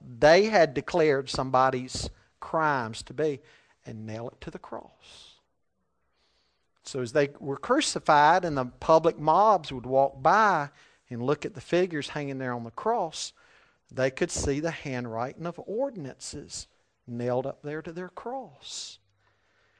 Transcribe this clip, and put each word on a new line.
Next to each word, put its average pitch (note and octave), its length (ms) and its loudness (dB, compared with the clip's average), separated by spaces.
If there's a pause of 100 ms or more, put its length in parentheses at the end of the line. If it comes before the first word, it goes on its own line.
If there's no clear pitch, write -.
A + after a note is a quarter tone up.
they D3 420 6
had F3+ 300 4
declared C#3+ 560 0
somebody's C3 800 0 (300)
crimes C#3 640 -2
to C3+ 100 -16
be, C#3+ 260 -2 (460)
and A2 200 -12
nail A2 220 -10
it - 140 -18
to - 80 -14
the - 80 -14
cross. - 800 -20 (1500)
So - 160 -8
as A#2+ 120 -6
they C#3+ 260 2
were C#3 180 -6
crucified E3 880 4
and D#3 100 -4
the C3 120 -2
public D#3+ 520 2
mobs E3+ 540 4
would B2 140 -10
walk C3+ 360 2
by F3 460 4 (440)
and A#2 80 -8
look C#3 240 -2
at D3 100 -10
the B2+ 60 -14
figures E3+ 500 -2
hanging C#3 280 -8
there C3 140 -4
on A#2+ 100 -6
the A2+ 80 -14
cross, G#3 640 -4 (580)
they C3 220 0
could E3 180 -4
see C#3 300 -4
the E3 100 -4
handwriting B2 760 -8
of E3+ 220 -10
ordinances G#3 1040 -10 (400)
nailed B2 380 -4
up - 160 -12
there D3+ 200 -12
to E3+ 80 -14
their F3+ 200 -12
cross. - 880 -14 (800)